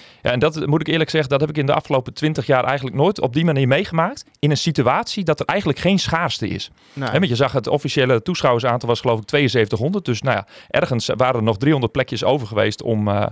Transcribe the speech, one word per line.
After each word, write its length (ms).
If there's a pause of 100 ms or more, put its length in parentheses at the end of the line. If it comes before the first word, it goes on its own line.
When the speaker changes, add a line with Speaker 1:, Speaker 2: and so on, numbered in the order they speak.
(220)
Speaker 1:
Ja, 100
en 80
dat 260
moet 160
ik 60
eerlijk 220
zeggen, 200
dat 120
heb 80
ik 80
in 80
de 80
afgelopen 400
twintig 320
jaar 180
eigenlijk 320
nooit 260
op 120
die 120
manier 220
meegemaakt. 580 (140)
In 120
een 60
situatie 640
dat 160
er 60
eigenlijk 340
geen 200
schaarste 480
is. 240 (220)
Speaker 2:
Nee. 160
Speaker 1:
Hè, 80
want 120
je 60
zag 160
het 160
officiële 540
toeschouwersaantal 680
was 120
geloof 180
ik 60
tweeënzeventighonderd. 800
Dus 160
nou 140
ja, 100 (240)
ergens 480
waren 180
er 80
nog 140
driehonderd 340
plekjes 320
over 240
geweest 340
om, 260
eh, 240